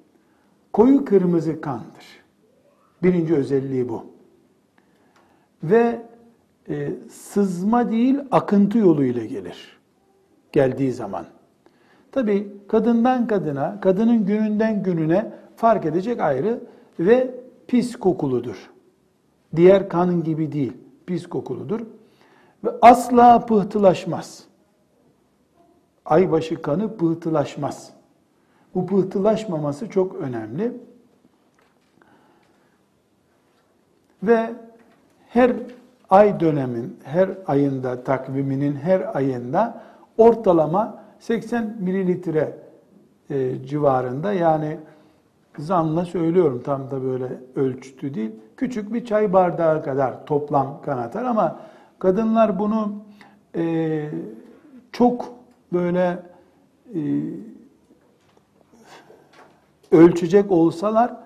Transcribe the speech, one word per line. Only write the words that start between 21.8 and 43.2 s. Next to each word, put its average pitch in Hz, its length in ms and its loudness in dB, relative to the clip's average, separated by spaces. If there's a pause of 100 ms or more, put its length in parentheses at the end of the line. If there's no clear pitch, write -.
Ve - 60 -2 (120)
asla 240 640 8
pıhtılaşmaz. 196 960 0 (1600)
Aybaşı 160 580 0
kanı 208 340 -4
pıhtılaşmaz. 160 960 -4 (840)
Bu 180 120 -4
pıhtılaşmaması 180 1040 -2
çok 190 240 -2
önemli. 131 580 -8 (3500)
Ve 226 320 2 (720)
her 240 240 4 (580)
ay 190 300 6
dönemin, 135 640 -2
her 185 280 0 (160)
ayında, 135 580 -2
takviminin 135 720 -2
her 180 400 -2
ayında 139 680 -4 (360)
ortalama 202 840 2 (140)
seksen 226 600 -6
mililitre, 180 760 -2 (720)